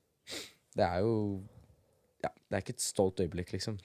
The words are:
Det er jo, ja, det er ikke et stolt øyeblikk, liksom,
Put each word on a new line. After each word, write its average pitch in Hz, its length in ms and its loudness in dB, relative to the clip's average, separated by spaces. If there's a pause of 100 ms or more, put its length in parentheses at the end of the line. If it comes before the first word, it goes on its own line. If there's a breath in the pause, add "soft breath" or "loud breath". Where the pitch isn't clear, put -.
(720 loud breath)
Det 107 140 4
er 87 180 2
jo, 113 120 4 (1080)
ja, - 60 0 (180)
det 101 80 -2
er 95 80 0
ikke - 140 -8
et - 80 -4
stolt 95 340 2
øyeblikk, 87 320 -2
liksom, 104 340 -4